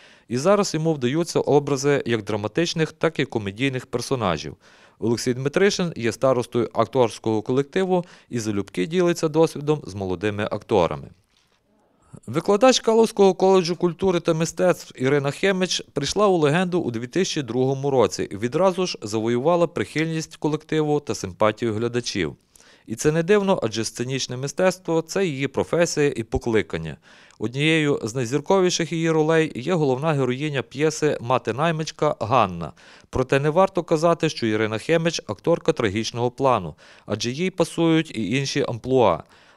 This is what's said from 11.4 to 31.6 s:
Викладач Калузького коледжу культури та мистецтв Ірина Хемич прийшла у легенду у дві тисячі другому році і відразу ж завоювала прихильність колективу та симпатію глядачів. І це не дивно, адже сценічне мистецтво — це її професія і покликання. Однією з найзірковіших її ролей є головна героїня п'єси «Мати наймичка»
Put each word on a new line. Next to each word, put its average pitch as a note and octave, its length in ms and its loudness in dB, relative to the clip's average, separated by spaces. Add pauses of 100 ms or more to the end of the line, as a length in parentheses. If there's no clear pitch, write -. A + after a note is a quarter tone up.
Викладач G3+ 540 4
Калузького G#3+ 540 4
коледжу F#3+ 420 4
культури F3+ 440 0
та E3 140 0
мистецтв E3 640 0
Ірина C#3 340 2
Хемич F#3 520 0 (100)
прийшла D3 340 0
у F#3+ 100 4
легенду E3+ 440 2
у - 100 -2
дві A#2 160 -6
тисячі D#3+ 360 -2
другому C3 480 0
році A2 400 2
і G2+ 60 -10
відразу F3 500 0
ж - 160 -8
завоювала A#2+ 640 0
прихильність D#3+ 680 -6
колективу D3+ 640 -2
та A2+ 140 -6
симпатію G#2+ 600 0
глядачів. A2+ 640 -4 (500)
І A2 80 -8
це D3+ 180 0
не E3 100 0
дивно, G3 400 2
адже A2 220 -2
сценічне B2+ 520 -6
мистецтво — E3 720 -2
це G3 200 -2
її C3+ 220 -4
професія D3+ 680 0
і A2+ 60 -6
покликання. F2 760 -2 (420)
Однією C#3+ 640 0
з A2 120 -6
найзірковіших D3+ 800 0
її E3 180 0
ролей D#3+ 440 2
є C3+ 200 -2
головна D3+ 380 0
героїня C#3 500 -2
п'єси D3 580 -2
«Мати A#2+ 320 0
наймичка» D#3 680 -2